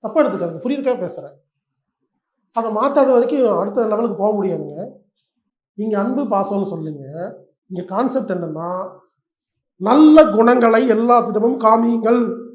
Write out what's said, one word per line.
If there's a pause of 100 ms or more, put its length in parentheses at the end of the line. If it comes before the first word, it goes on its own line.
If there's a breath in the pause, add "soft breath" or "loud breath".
தப்பா
எடுத்துக்காதுங்க,
புரியுறதுக்காக
பேசுறேன். (1200)
அதை
மாத்தாத
வரைக்கும்
அடுத்த
லெவலுக்கு
போக
முடியாதுங்க. (840)
நீங்க
அன்பு
பாசம்னு
சொல்லுங்க, (320)
இங்க
கான்செப்ட்
என்னன்னா, (800)
நல்ல
குணங்களை
எல்லாத்திடமும்
காமியுங்கள், (100)